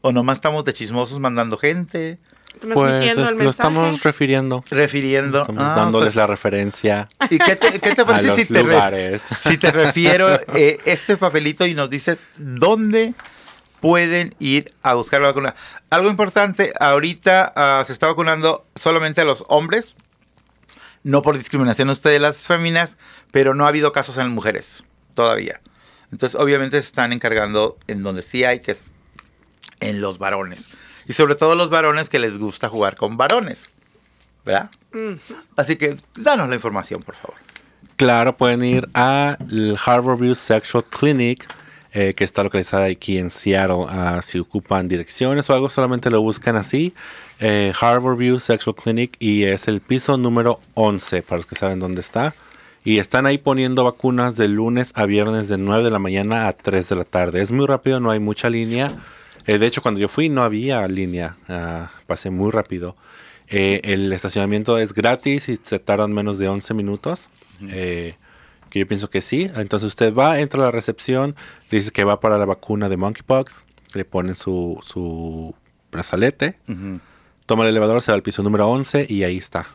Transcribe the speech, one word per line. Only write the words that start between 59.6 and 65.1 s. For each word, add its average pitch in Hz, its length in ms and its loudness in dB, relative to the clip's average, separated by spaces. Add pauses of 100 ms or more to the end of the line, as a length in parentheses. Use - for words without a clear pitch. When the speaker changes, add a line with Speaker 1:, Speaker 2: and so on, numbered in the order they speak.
Speaker 3:
hecho, 123 160 -2
cuando 104 180 -2
yo 101 80 0
fui 160 200 -2
no 135 140 0
había 113 460 -2
línea, 90 480 -6 (120)
ah, 85 420 -8 (160)
pasé 82 240 -6
muy 95 200 -2
rápido. 92 460 -6 (520)
Eh, 98 360 0
el 98 280 -2
estacionamiento 101 640 -2
es 107 140 -2
gratis 127 560 0